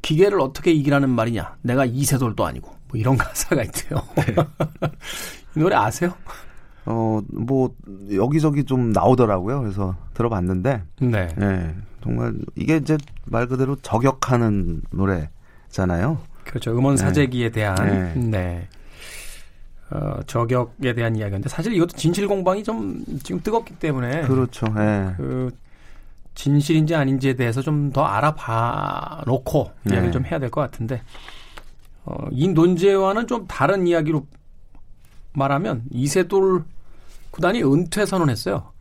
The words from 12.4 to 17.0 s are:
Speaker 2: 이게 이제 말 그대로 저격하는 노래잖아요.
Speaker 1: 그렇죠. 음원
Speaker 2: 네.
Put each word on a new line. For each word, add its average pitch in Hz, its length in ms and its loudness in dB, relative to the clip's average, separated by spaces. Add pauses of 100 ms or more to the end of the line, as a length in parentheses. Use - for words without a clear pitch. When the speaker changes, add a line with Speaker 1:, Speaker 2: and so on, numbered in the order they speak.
Speaker 2:
이게 151 200 2
이제 156 220 2 (280)
말 117 220 0
그대로 131 300 0
저격하는 117 1040 2 (100)
노래잖아요. 95 1300 -2 (240)
Speaker 1:
그렇죠. - 340 -6
음원 135 180 4
Speaker 2:
네. 135 80 2